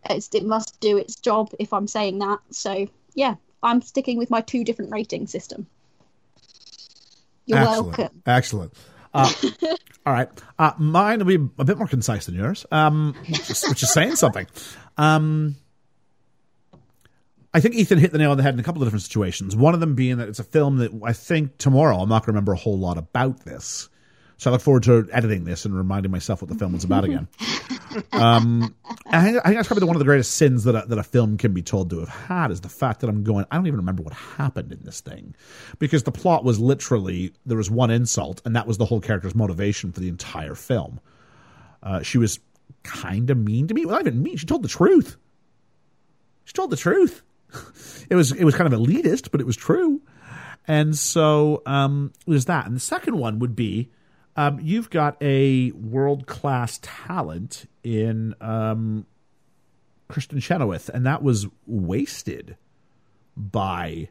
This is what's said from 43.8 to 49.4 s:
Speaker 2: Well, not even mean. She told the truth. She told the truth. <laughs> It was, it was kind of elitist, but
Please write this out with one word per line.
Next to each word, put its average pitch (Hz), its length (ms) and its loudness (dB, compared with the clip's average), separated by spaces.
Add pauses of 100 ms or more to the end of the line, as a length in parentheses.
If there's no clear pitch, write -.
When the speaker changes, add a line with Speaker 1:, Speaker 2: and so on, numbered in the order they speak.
Speaker 2:
Well, 226 120 -2
not 330 100 0
even 123 160 0
mean. 320 140 -6
She 156 80 -10
told 269 180 -2
the 143 60 -6
truth. - 480 4 (1300)
She - 80 -20
told 381 160 -4
the - 80 -2
truth. 330 460 2 (300)
<laughs> - 80 -14 (480)
It 180 60 2
was, 151 160 6
it 165 140 2
was 143 100 6
kind 160 180 4
of 110 60 2
elitist, 214 520 0
but 143 100 0